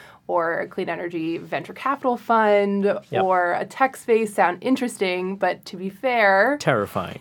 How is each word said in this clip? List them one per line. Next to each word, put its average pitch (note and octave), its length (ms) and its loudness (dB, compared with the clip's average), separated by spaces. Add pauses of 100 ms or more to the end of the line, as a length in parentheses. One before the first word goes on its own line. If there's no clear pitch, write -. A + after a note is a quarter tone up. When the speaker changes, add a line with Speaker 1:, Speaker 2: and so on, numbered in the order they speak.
(280)
Speaker 1:
or E3+ 340 0
a E3+ 60 -6
clean F3+ 200 -8
energy E3 520 -4
venture - 340 -8
capital C4+ 420 -2
fund G#3 720 2 (240)
Speaker 2:
Yep. - 140 0
Speaker 1:
or F3+ 300 2
a - 120 -2
tech C4 320 0
space A3 360 0
sound F3+ 280 2
interesting, G3 760 -2
but F#3 300 -2
to - 100 -16
be F#3+ 140 -8
fair A3 720 2
Speaker 3:
Terrifying. G2+ 600 -2